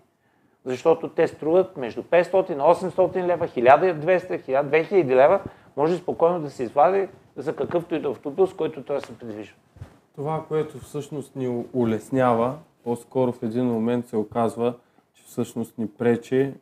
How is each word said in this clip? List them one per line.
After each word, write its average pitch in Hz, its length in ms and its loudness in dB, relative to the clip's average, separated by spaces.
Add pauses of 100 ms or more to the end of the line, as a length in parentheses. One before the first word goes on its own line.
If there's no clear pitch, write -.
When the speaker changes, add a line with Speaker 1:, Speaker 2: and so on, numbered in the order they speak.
(640)
Speaker 1:
Защото 151 440 0
те 160 200 0
струват 180 480 0
между 117 260 -8
петстотин, 175 580 0
осемстотин 175 680 2
лева, 170 200 0
хиляда 139 420 4
и 175 60 0
двеста, 170 440 -2
хиляда, 135 300 -2
две 160 160 2
хиляди 156 300 2
лева. 156 260 6 (360)
Може 160 200 2
спокойно 165 440 0
да 147 100 -8
се 135 120 -10
извади 175 460 2 (280)
за 147 200 -6
какъвто 165 380 -4
и 147 60 -2
да 139 80 -4
е - 20 -2
автомобил, 147 360 0
с 175 80 -14
който 143 280 -6
той 139 180 -4
се 120 180 -14
придвижва. 107 380 -14 (580)
Speaker 2:
Това, 156 340 -6
което 156 300 -4
всъщност 143 580 -12
ни 127 120 -4
у-, 120 240 -4
улеснява, 120 800 0 (300)
по-скоро 120 480 -2
в - 100 -12
един 120 220 -2
момент 120 440 -2
се - 80 -8
оказва, 117 580 -2 (400)
че - 100 -20
всъщност - 540 -8
ни 107 100 -4
пречи 123 720 0